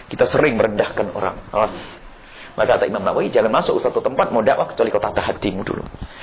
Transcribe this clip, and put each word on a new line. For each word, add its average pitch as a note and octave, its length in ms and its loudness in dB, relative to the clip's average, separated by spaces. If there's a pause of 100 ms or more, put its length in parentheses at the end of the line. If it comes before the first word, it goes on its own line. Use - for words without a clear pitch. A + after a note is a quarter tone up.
Kita - 160 2
sering D3 320 2
merendahkan G#2 560 0
orang. G2 240 -4 (160)
Awas. G#2+ 220 0 (840)
Maka A2 240 4
kata G2+ 80 2
Imam G2 160 -4
Nawawi, C#3+ 240 0
"Jangan A2 240 2
masuk D3+ 240 2
satu A#2 240 0
tempat C3+ 320 0
mau A#2 80 2
dakwah A2 300 2
kecuali A#2 180 0
kau G#2 140 0
tata G2+ 180 -2
hatimu F#2+ 400 -4
dulu. - 240 -6 (380)